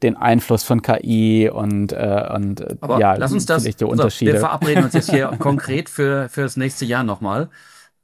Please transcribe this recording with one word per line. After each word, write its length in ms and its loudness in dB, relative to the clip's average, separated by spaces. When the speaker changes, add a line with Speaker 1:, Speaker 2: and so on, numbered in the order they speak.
Speaker 1:
den 140 0
Einfluss 460 2
von 180 2
K 200 0
I 480 4
und, 440 -2
äh, 420 -2
und, 240 -4
äh, 220 -8
Speaker 2:
Aber 180 0
Speaker 1:
ja, 160 4
Speaker 2:
lass 160 -2
uns 140 -2
das, 180 0
Speaker 1:
vielleicht 160 -4
die 60 0
Speaker 2:
pass 80 -2
auf, 60 2
Speaker 1:
Unterschiede. 340 2
Speaker 2:
wir 80 2
verabreden 420 2
uns 100 0
jetzt 160 0
hier 180 2
Speaker 1:
<laughs> 120 -6
Speaker 2:
konkret 480 -2
für, 400 -2
für 140 -6
das 160 -4
nächste 260 -4
Jahr 200 0
nochmal. 460 -4